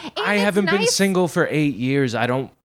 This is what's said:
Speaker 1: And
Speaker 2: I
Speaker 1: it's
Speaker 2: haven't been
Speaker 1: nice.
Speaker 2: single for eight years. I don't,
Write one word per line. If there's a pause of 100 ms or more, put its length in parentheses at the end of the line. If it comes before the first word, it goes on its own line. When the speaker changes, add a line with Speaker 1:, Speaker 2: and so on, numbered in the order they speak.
Speaker 1:
And
Speaker 2:
I
Speaker 1:
it's
Speaker 2:
haven't
been
Speaker 1:
nice.
Speaker 2:
single
for
eight
years.
I
don't, (140)